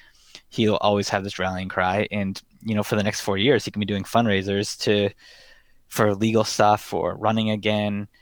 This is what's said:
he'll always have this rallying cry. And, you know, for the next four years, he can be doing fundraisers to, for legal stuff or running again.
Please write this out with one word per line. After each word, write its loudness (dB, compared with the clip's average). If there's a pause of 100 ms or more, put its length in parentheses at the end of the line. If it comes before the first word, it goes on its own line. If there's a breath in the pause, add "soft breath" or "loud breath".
(500 loud breath)
he'll 2
always 0
have -2
this -10
rallying -4
cry. 0
And, -4 (220)
you -2
know, 2
for -4
the 2
next -4
four -2
years, 2
he -8
can -4
be -2
doing -2
fundraisers 0
to, 2 (800 loud breath)
for 2
legal 2
stuff 2
or -2
running 0
again. -2 (160 soft breath)